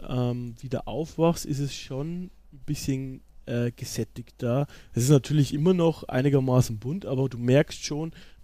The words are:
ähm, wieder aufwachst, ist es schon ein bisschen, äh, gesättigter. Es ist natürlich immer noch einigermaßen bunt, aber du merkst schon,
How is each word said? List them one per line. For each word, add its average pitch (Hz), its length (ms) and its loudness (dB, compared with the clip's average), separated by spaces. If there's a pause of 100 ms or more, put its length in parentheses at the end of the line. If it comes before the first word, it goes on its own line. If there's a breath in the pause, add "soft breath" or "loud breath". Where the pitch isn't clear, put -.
ähm, 123 540 -4
wieder 123 260 -6
aufwachst, 160 600 0
ist 139 140 -4
es 139 140 -4
schon 165 560 -8 (220)
ein 143 140 -20
bisschen, 135 560 -4 (240)
äh, 120 280 -2
gesättigter. 123 920 -4 (260 loud breath)
Es 117 120 0
ist 127 40 2
natürlich 147 460 4
immer 156 180 4
noch 165 320 2
einigermaßen 127 720 2
bunt, 165 280 -6
aber 135 220 -2
du 120 100 -10
merkst 127 440 4
schon, 156 300 -6 (320 loud breath)